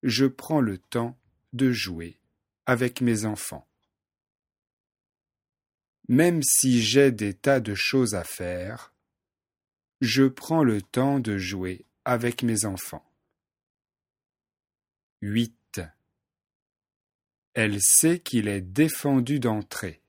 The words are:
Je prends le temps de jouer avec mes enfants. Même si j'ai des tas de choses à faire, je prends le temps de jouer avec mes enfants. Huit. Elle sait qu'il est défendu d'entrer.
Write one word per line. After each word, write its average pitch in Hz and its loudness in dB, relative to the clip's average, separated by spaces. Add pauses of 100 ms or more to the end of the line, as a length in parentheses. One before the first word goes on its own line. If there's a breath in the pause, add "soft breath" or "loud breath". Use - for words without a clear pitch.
Je 127 2
prends 139 0
le 101 -2
temps 120 -6 (380)
de 127 2
jouer 90 -8 (480)
avec 123 0
mes 110 0
enfants. - -8 (2500)
Même 165 4
si 127 2
j'ai 131 6
des 104 -4
tas 139 2
de 104 -6
choses 117 0
à 87 -4
faire, 90 -10 (1040)
je 123 4
prends 151 2
le 107 2
temps 135 0
de 110 -4
jouer 92 -8 (180)
avec 120 -2
mes 110 0
enfants. 92 -10 (2250)
Huit. 110 -4 (1700)
Elle 104 0
sait 165 4
qu'il 110 -2
est 101 -2
défendu 139 0
d'entrer. 107 -4